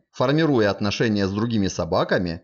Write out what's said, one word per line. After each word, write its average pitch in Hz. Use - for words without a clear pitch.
формируя 135
отношения 104
с 95
другими 104
собаками 90